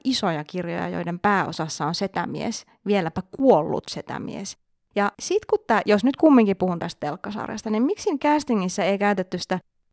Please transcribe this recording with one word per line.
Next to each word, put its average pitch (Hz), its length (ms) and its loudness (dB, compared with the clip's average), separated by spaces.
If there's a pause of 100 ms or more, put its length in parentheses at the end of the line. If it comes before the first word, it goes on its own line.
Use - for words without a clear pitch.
isoja 175 400 0
kirjoja, 175 460 -6
joiden 175 300 -6
pääosassa 165 640 -2
on 165 100 -2
setämies, 170 720 -6 (200)
vieläpä 185 360 0 (160)
kuollut 165 520 4
setämies? - 680 -12 (380)
Ja 202 240 0
sit - 260 -4
kun - 220 0
tää, 214 180 2
jos 208 180 4
nyt 269 120 2
kumminkin 233 420 6
puhun 175 220 -2
tästä 170 200 -8
telkkasarjasta, 214 680 -6
niin 214 140 2
miksi 359 200 0
siinä 330 140 0
castingissa 226 640 0
ei 196 140 2
käytetty 190 400 0
sitä 185 220 -4 (340)